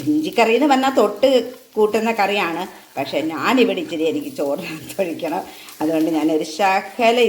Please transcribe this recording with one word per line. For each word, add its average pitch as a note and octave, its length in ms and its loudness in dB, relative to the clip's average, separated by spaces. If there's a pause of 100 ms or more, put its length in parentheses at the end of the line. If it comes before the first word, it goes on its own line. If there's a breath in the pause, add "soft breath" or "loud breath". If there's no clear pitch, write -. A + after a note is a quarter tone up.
ഇഞ്ചിക്കറി F3+ 520 2
എന്ന് C#4+ 140 2
പറഞ്ഞാൽ C4 300 2
തൊട്ട് G#3 280 2 (460)
കൂട്ടുന്ന A3 460 2
കറിയാണ്, F#3+ 420 -2 (340 loud breath)
പക്ഷേ C#3 240 -2 (120)
ഞാനിവിടെ F#3+ 500 2
ഇച്ചിരി D#3+ 300 -2
എനിക്ക് C#3+ 260 -6
ചോറിനകത്ത് D3 640 -6
ഒഴിക്കണം. E3 400 -6 (380 loud breath)
അതുകൊണ്ട് D#3+ 360 0
ഞാനൊരു D#3 300 0 (100)
ശകലം G#3+ 720 2